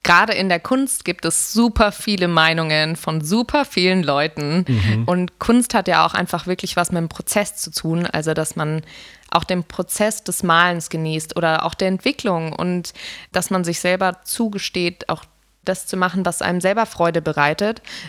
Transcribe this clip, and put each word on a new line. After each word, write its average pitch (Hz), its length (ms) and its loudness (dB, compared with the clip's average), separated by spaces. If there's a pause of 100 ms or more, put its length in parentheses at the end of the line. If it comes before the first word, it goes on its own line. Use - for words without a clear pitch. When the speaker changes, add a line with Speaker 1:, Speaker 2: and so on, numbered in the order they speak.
Speaker 1:
Gerade 196 320 6
in 190 160 0
der 175 120 2
Kunst 262 440 0
gibt 175 200 -4
es - 280 -2
super 220 380 4
viele 190 360 -2
Meinungen 160 680 2
von 160 260 -2
super 233 440 0
vielen 185 360 2
Leuten. 151 680 0
Speaker 2:
Mhm. 110 380 2
Speaker 1:
Und 180 340 0
Kunst 240 360 2
hat 185 120 0
ja 165 180 4
auch 165 100 0
einfach 180 320 -4
wirklich 185 300 -4
was 175 140 0
mit 175 80 -2
dem 165 100 -2
Prozess - 480 -4
zu - 120 -8
tun. 165 380 -2
Also 156 260 -2
dass 156 220 -4
man 156 260 -2 (480)
auch 170 140 4
den 180 220 -2
Prozess - 580 -4
des - 180 -6
Malens 170 480 2
genießt 156 480 -4
oder 160 280 2
auch 165 100 -4
der 190 140 0
Entwicklung 185 640 -2
und 180 400 -4 (380)
dass 185 200 -2
man 185 120 0
sich 170 160 -2
selber 185 440 0
zugesteht, 190 840 -4
auch 165 140 -4 (420)
das 190 200 -4
zu - 120 -6
machen, 180 280 0
was 175 160 -2
einem 175 200 0
selber 208 260 2
Freude 170 340 0
bereitet. 156 600 0 (260)